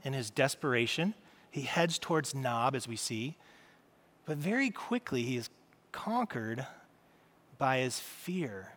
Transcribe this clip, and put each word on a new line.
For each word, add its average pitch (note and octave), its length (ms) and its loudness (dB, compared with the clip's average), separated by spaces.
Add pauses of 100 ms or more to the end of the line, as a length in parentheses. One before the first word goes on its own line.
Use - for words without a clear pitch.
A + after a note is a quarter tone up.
in C3+ 80 -2
his A#2+ 160 -4
desperation. C#3 840 4 (380)
He C#3 120 -4
heads E3 360 2
towards D#3 340 0
Nob, C3 400 2
as B2 140 -4
we A#2 80 -6
see, A#2+ 400 -4 (880)
but D3+ 120 -2
very A3 320 2
quickly F#3+ 540 -2
he B2+ 120 0
is A#2 140 -4 (420)
conquered C3 760 -2 (920)
by C3 200 4
his B2+ 220 0
fear B2+ 760 -6